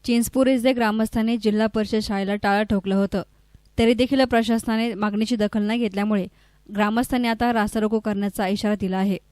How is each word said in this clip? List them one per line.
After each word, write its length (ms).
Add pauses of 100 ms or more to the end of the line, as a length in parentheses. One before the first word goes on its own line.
चिंचपूर 420
इथले 260
ग्रामस्थांनी 640
जिल्हा 300
परिषद 320
शाळेला 380
टाळं 260
ठोकलं 320
होतं. 280 (560)
तरी 160
देखील 300
प्रशासनाने 720
मागणीची 420
दखल 260
न 140
घेतल्यामुळे 500 (480)
ग्रामस्थांनी 540
आता 240
रास्तारोको 480
करण्याचा 480
इशारा 320
दिला 160
आहे. 220 (140)